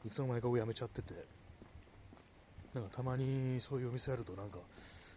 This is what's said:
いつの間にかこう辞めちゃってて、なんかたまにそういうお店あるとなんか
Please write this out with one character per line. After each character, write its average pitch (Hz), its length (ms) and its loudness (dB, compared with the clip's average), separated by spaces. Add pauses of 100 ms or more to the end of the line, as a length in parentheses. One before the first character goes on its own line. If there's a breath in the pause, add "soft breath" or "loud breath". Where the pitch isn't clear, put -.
い 110 60 -4
つ - 80 4
の 139 80 4
間 123 100 4
に 117 40 4
か 123 80 6
こ 120 60 8
う 120 40 10
辞 110 80 6
め 113 80 2
ち - 80 -2
ゃ 120 40 2
っ - 20 -4
て - 140 -4
て、 - 120 -8 (1600)
な 127 60 0
ん 110 40 0
か 98 120 -6
た 123 60 0
ま 127 140 2
に 131 440 4
そ 139 160 0
う 123 40 2
い 123 40 2
う 120 60 0
お - 20 0
店 127 200 0
あ 127 40 4
る 117 80 -2
と 92 100 -6
な 95 100 -4
ん 104 60 -6
か 90 80 -8 (580 loud breath)